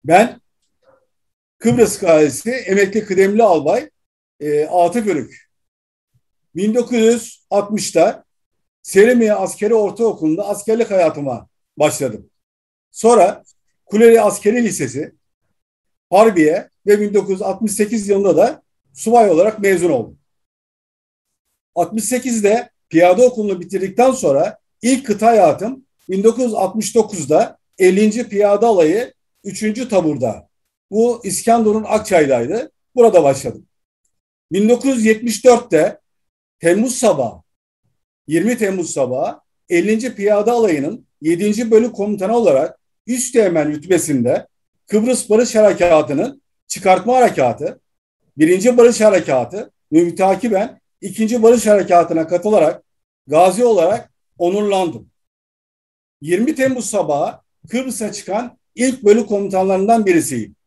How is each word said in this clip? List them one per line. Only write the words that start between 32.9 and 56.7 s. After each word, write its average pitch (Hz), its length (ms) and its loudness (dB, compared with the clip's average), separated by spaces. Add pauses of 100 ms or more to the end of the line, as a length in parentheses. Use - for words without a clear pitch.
Burada 208 300 4
başladım. 135 420 -4 (840)
Bin 202 160 0
dokuz 247 280 0
yüz 220 80 -2
yetmiş 220 400 -2
dörtte 240 560 2 (600)
Temmuz 208 380 0
sabahı, 139 440 -2 (840)
yirmi 175 320 -2
Temmuz 190 320 -4
sabahı 139 500 -6 (280)
ellinci 220 460 -2
Piyade 208 360 0
Alayı'nın 190 560 -2 (140)
yedinci 208 500 -2
Bölük 226 240 2
Komutanı 202 420 -4
olarak 165 440 0 (260)
Üsteğmen 190 640 -2
rütbesinde 151 760 -2 (400)
Kıbrıs 226 440 -2
Barış 233 240 0
Harekatı'nın 175 880 0 (240)
çıkartma 185 500 0
harekatı, 160 640 -2 (580)
birinci 190 380 2
Barış 233 240 4
Harekatı 180 720 0 (200)
ve 165 120 4
mütakiben 190 760 -2 (200)
ikinci 220 420 -4
Barış 226 240 4
Harekatı'na 170 600 2
katılarak 180 580 0 (420)
gazi 180 380 2
olarak 196 480 0 (260)
onurlandım. 185 720 -4 (1120)
Yirmi 185 340 -2
Temmuz 262 360 -4